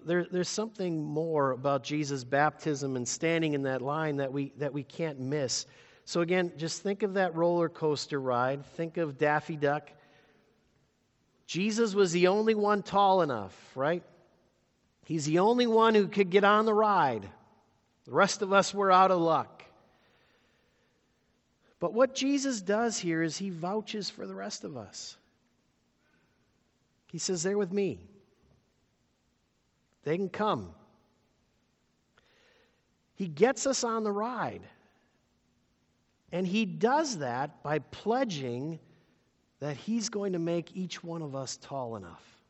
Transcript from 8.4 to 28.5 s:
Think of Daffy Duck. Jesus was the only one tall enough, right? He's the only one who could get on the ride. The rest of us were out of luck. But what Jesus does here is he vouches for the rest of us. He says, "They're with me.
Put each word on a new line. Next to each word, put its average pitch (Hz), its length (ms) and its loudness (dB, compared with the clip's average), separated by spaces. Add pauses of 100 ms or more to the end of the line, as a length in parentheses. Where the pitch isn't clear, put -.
Think 165 320 -8
of 151 200 -4
Daffy 151 380 0
Duck. 147 340 0 (1600)
Jesus 208 480 0
was 190 160 6
the 180 160 4
only 220 280 4
one 208 280 2
tall 190 380 4
enough, 110 340 -2 (200)
right? 156 280 0 (1000)
He's 151 200 -2
the 156 140 4
only 240 280 4
one 226 280 4
who 202 120 6
could 196 220 0
get 196 140 4
on 214 220 6
the 220 80 2
ride. 165 540 2 (800)
The 117 60 -14
rest 190 320 2
of 190 100 0
us 190 200 4
were 196 180 2
out 185 180 8
of 180 100 4
luck. 160 440 0 (2250)
But 170 140 -2
what 262 200 2
Jesus 269 480 -2
does 214 380 0
here 165 240 0
is 156 140 -4
he 196 120 -6
vouches 190 600 -6
for - 180 -12
the 190 80 -12
rest - 280 -10
of 151 140 -10
us. - 400 -14 (1900)
He 175 60 -10
says, 170 260 -4
"They're 196 140 0
with 185 140 -2
me. 185 360 -2 (2000)